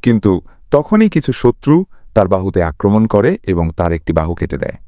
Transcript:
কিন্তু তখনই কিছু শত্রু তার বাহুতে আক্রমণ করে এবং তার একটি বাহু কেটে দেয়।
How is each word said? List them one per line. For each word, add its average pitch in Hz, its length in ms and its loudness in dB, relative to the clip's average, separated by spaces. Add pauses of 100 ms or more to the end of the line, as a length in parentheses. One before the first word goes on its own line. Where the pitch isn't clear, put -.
কিন্তু 104 400 0 (300)
তখনই 208 380 2
কিছু 151 220 -2
শত্রু 147 540 0 (280)
তার 98 140 2
বাহুতে 95 360 0
আক্রমণ 101 420 0
করে 117 380 0
এবং 85 340 -2
তার 87 140 0
একটি 82 220 -6
বাহু 80 220 -2
কেটে - 220 -6
দেয়। - 160 -8 (140)